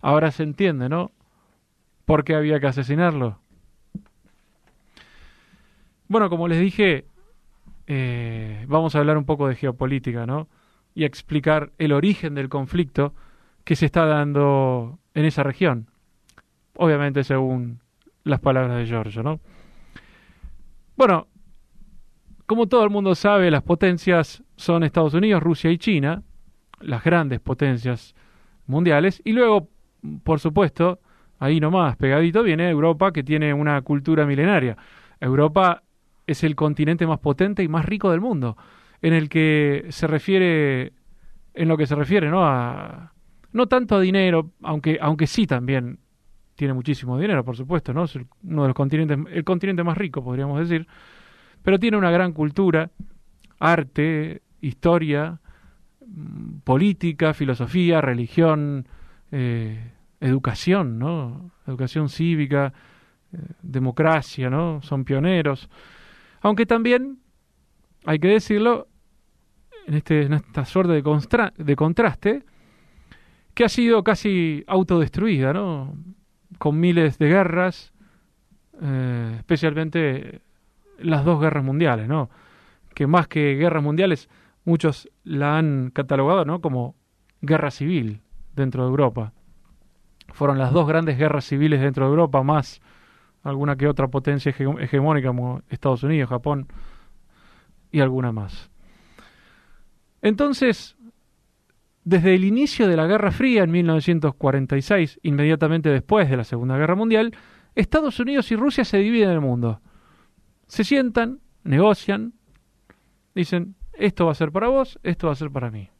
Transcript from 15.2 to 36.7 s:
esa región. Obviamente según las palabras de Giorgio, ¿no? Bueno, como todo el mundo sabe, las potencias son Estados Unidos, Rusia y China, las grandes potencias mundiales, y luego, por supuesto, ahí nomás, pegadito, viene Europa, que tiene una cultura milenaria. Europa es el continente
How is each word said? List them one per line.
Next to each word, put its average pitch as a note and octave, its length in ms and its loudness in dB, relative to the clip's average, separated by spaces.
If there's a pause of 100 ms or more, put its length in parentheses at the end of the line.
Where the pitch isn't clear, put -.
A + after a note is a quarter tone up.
esa D3 180 0
región. C3 460 -2 (880)
Obviamente C#3+ 480 2
según B2+ 560 -2 (440)
las C#3+ 160 0
palabras B2+ 380 0
de A#2+ 100 -4
Giorgio, A2 360 -4
¿no? D#3 160 -4 (1600)
Bueno, G3+ 300 4 (1160)
como A3 220 0
todo A#3 160 4
el G#3 60 4
mundo G3+ 260 0
sabe, G3 360 4
las C#3+ 100 2
potencias F3 840 0 (140)
son E3+ 260 0
Estados D#3 300 2
Unidos, F#3+ 280 4
Rusia E3 300 0
y F3 60 2
China, E3 460 -2 (580)
las B2 220 -6
grandes D#3 360 2
potencias B2 760 -2 (500)
mundiales, E3 580 2
y A3 100 -2
luego, A3 360 4 (540)
por D#3 160 2
supuesto, E3+ 600 0 (380)
ahí D3 220 2
nomás, D#3 360 2
pegadito, E3 460 2
viene F3 280 2
Europa, E3 420 2
que D#3 120 -4
tiene D3+ 300 0
una D3 300 0
cultura D3 420 2
milenaria. C#3+ 500 2 (440)
Europa D3+ 640 2 (420)
es - 180 -2
el D3+ 120 0
continente D3+ 500 0